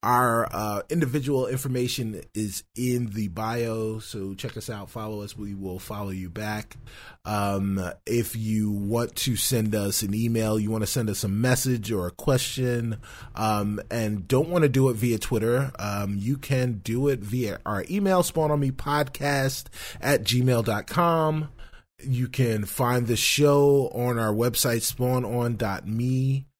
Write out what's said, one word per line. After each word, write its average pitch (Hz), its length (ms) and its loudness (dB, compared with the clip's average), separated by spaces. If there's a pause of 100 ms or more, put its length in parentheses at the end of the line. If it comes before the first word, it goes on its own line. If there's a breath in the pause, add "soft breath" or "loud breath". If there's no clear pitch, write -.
Our, 120 480 2
uh, 104 380 -4
individual 139 580 0
information 123 720 -4 (120)
is 104 300 -4 (120)
in 123 360 -2
the 104 180 -4
bio, 110 720 -4
so 98 340 -8
check 104 240 -10
us 107 120 -10
out, 101 200 -10
follow 107 320 -8
us. 101 160 -12
We 101 180 -8
will 95 240 -8
follow 101 300 -8
you 92 200 -6
back. 107 460 -6 (480 loud breath)
Um, 98 580 0 (240)
if 117 300 0
you 107 360 0
want 104 460 -2
to 123 200 0
send 110 360 0
us 101 280 0
an 101 120 -2
email, 110 460 2
you 107 100 0
wanna 110 180 0
send 113 220 0
us 98 140 -4
a 104 60 0
message 120 640 2
or 90 140 0
a 87 40 -4
question, 123 840 0 (380 loud breath)
um, 104 440 0 (100)
and 104 380 -2
don't 143 220 2
wanna 165 200 4
do 131 200 4
it 117 60 0
via 113 240 2
Twitter, 123 600 0
um, 101 380 -2
you 113 200 0
can 127 460 0
do 127 240 0
it 131 120 2
via 104 460 -2
our 101 240 -2
email, 190 340 4
spawn 156 280 2
on 147 80 2
me 135 120 2
podcast 139 960 0 (360 loud breath)
at 104 220 2
gmail 120 420 4
dot 104 220 -2
com. 156 640 2 (520 loud breath)
You 127 280 0
can 113 340 2
find 123 440 0
the 113 100 2
show 143 760 6
on 120 240 0
our 110 140 2
website, 117 520 2
spawn 123 420 0
on 120 320 -2
dot 101 280 -2
me 131 600 0 (140)